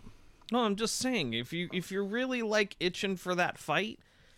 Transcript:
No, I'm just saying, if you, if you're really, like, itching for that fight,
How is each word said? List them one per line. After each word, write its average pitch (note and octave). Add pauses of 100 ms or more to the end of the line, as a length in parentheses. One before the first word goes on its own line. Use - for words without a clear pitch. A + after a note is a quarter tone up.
(520)
No, A#3+
I'm G#3
just A3
saying, G#3
if A#2
you, E3+
if F3+
you're G3
really, B3
like, G#3+
itching F3+
for F3+
that F3
fight, E3+ (380)